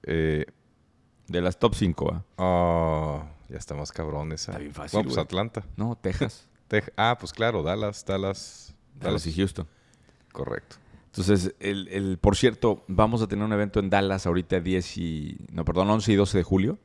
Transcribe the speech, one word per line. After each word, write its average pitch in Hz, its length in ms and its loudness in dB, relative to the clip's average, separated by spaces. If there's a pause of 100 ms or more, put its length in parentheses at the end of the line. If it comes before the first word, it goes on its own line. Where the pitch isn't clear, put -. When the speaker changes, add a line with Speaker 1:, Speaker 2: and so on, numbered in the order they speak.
Speaker 1:
Eh, 78 420 0 (800)
Speaker 2:
De 87 140 -2
las 90 180 0
top 113 160 2
cinco, 78 380 0
¿va? 85 120 -6 (120)
Speaker 1:
Oh, 82 880 2 (240)
ya 69 80 -12
está - 180 -10
más 73 160 -8
cabrón 78 420 -6
esa. - 200 -8
Speaker 2:
Está 76 80 -10
bien 71 140 -12
fácil, 73 240 -4
Speaker 1:
Bueno, 107 100 0
pues 64 80 -2
Speaker 2:
güey. 78 80 0
Speaker 1:
Atlanta. 104 400 -4 (120)
Speaker 2:
No, 113 200 -4
Texas. - 520 -4 (100)
Speaker 1:
<laughs> - 100 -20
Tex-, 104 280 0
ah, 117 220 4
pues - 140 -12
claro, 113 300 0
Dallas, 101 440 -2
Dallas, - 680 -4 (200)
Speaker 2:
Dallas 92 300 -4
Speaker 1:
Dallas. - 20 -4
Speaker 2:
y 80 60 -4
Houston. 90 340 0 (680)
Speaker 1:
Correcto. - 440 -8 (300)
Speaker 2:
Entonces, 95 540 0
el, 98 280 -4
el, 95 300 -2
por 101 180 4
cierto, 113 520 2
vamos 110 340 4
a 107 60 0
tener 101 160 -2
un 110 100 0
evento 104 260 2
en 98 80 0
Dallas 95 380 2
ahorita 90 340 0
diez 90 380 -2
y, 78 400 -4 (120)
no, 82 140 -4
perdón, 85 240 2
once 107 240 4
y - 40 8
doce 101 200 4
de 87 80 4
julio 98 400 2